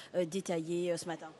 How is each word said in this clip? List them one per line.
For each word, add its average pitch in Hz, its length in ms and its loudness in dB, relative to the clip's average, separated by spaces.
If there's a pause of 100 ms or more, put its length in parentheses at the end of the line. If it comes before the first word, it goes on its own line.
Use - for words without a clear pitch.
(160)
euh, 180 100 4
détaillées, 175 680 0
euh, 170 60 2
ce - 80 -4
matin ? 160 220 -6 (120)